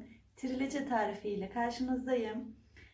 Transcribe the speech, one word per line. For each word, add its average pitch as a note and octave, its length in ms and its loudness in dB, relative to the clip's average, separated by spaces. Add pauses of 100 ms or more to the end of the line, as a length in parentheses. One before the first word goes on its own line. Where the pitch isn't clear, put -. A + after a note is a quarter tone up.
(380)
Trileçe C4 500 -2
tarifiyle G#3 600 2
karşınızdayım. B3 1040 0 (380)